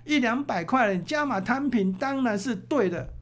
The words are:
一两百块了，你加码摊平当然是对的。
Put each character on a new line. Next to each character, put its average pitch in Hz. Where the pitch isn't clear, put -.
一 294
两 247
百 190
块 254
了， 196
你 180
加 294
码 247
摊 269
平 196
当 269
然 220
是 208
对 220
的。 170